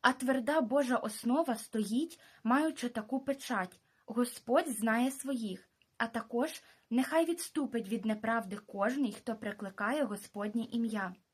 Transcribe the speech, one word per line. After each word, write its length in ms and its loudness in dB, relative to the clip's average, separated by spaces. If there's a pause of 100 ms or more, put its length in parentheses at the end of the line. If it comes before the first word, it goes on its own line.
А 120 6
тверда 480 2
Божа 360 2
основа 600 0
стоїть, 640 -2 (240)
маючи 440 2
таку 320 -4
печать: 600 -4 (260)
"Господь 640 0
знає 420 2
своїх", 580 -6 (300)
а 80 0
також: 560 -2 (280)
"Нехай 340 4
відступить 640 -2
від 160 -2
неправди 520 0
кожний, 560 0
хто 240 -6
прикликає 680 -2
Господнє 680 -4
ім'я". 440 -2 (200)